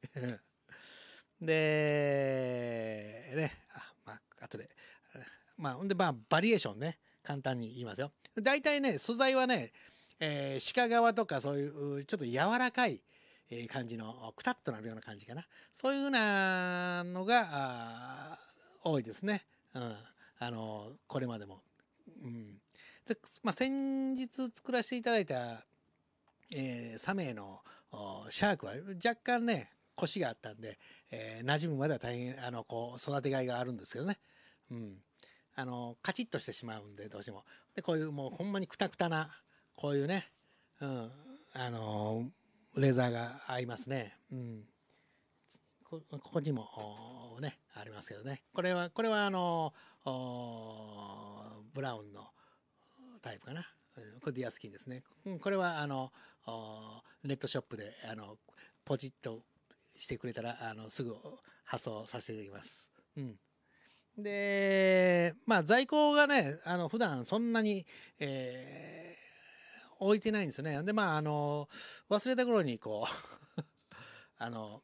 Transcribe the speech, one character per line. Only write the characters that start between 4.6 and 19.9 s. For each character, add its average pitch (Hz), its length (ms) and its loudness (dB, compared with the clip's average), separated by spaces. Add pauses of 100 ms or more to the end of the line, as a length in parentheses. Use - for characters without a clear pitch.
ま 143 100 0
あ、 - 40 -6
ほ 156 80 -6
ん 196 40 -2
で、 190 60 2
ま 180 140 6
あ、 139 80 2 (120)
バ 156 140 6
リ 220 100 6
エ 220 40 8
ー - 20 6
シ - 100 2
ョ 101 60 -4
ン 104 60 -10
ね、 156 180 -4 (260)
簡 143 160 -4
単 131 200 0
に 113 100 -4
言 123 120 -12
い 120 40 -6
ま 107 80 -8
す 104 80 -4
よ。 143 100 -4 (300)
大 269 220 4
体 294 180 4
ね、 233 160 2
素 - 160 -2
材 262 220 6
は 262 100 6
ね、 185 260 0 (480)
え 139 400 0
ー、 - 160 0
鹿 247 140 6
革 233 240 8
と 214 140 2
か 139 120 0
そ 139 140 0
う 143 60 0
い 143 80 0
う、 143 360 -4
ち 170 120 -4
ょ - 20 -6
っ - 0 -
と 147 80 -4
柔 151 320 4
ら 254 140 2
か 247 160 4
い、 135 160 -4 (480)
え 117 60 -8
ー、 117 100 -6
感 127 200 -4
じ 117 80 -6
の、 113 400 -10
く - 80 -14
た 247 80 2
っ 247 120 -4
と - 80 -2
な 107 100 -8
る 110 60 -10
よ 113 60 -8
う - 20 -10
な 110 80 -12
感 104 160 -14
じ 104 80 -18
か 120 80 -12
な。 170 100 -10 (260)
そ 262 200 0
う 277 40 0
い 277 40 0
う - 20 0
ふ 277 40 0
う 285 40 0
な 185 920 4
の 180 220 -4
が、 226 260 6
あ 127 880 -6 (440)
ー、 175 60 2
多 147 100 6
い 117 40 0
で 110 100 -8
す - 100 -8
ね。 208 220 0 (300)
う 127 40 -4
ん。 117 160 -4 (440)